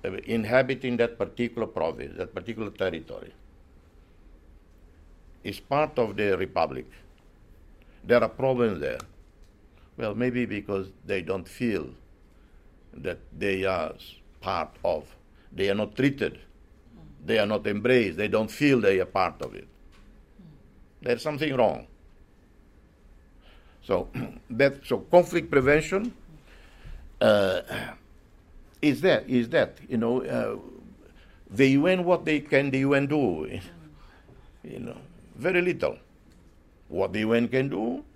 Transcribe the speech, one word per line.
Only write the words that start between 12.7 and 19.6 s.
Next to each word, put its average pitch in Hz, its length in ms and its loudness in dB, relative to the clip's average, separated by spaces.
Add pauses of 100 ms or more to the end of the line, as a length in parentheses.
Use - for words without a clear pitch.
that 87 240 -6 (180)
they 95 280 -2
are 87 300 -2
s-, - 220 -20 (240)
part 92 300 -4 (140)
of, 80 200 -2 (480)
they 98 180 -2
are 98 40 0
not 104 220 -4
treated, 131 420 0 (840)
they 113 140 2
are 101 80 2
not 104 200 -2
embraced, 104 500 2
they 104 120 -2
don't 107 220 0
feel 139 300 4
they 98 200 6
are 90 60 0
part 90 360 0
of 57 120 -12
it. 50 120 -16 (1400)